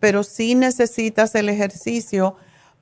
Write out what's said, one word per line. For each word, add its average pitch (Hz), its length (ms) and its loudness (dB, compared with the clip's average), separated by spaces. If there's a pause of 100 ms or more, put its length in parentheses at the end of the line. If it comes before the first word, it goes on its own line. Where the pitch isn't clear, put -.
Pero 202 240 2
sí 233 320 -2
necesitas 233 800 0
el 208 120 2
ejercicio 202 840 -2 (480)